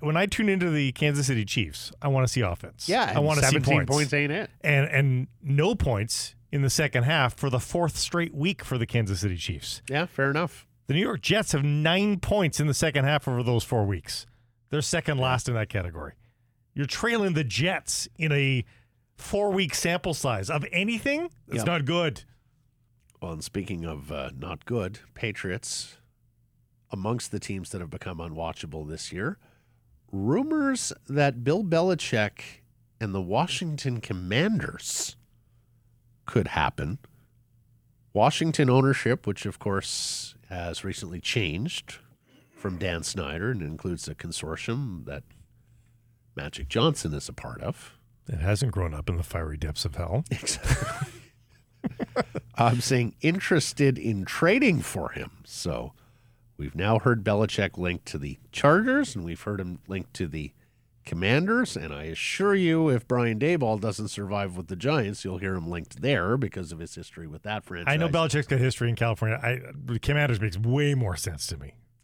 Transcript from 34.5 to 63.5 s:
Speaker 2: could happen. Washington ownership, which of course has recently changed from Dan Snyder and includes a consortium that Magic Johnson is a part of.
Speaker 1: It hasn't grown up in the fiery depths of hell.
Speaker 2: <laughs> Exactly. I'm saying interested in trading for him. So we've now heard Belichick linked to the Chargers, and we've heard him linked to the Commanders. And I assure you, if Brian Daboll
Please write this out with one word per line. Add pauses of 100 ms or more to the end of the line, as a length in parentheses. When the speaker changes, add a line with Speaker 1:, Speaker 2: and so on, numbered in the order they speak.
Speaker 2:
could
happen. (1160)
Washington
ownership,
which
of
course (140)
has
recently
changed (580)
from
Dan
Snyder
and
includes
a
consortium
that (1120)
Magic
Johnson
is
a
part
of. (300)
Speaker 1:
It
hasn't
grown
up
in
the
fiery
depths
of
hell.
Speaker 2:
<laughs>
Exactly. (1500)
I'm
saying
interested
in
trading
for
him. (120)
So (640)
we've
now
heard
Belichick
linked
to
the (140)
Chargers,
and
we've
heard
him
linked
to
the (520)
Commanders.
And
I
assure
you,
if
Brian
Daboll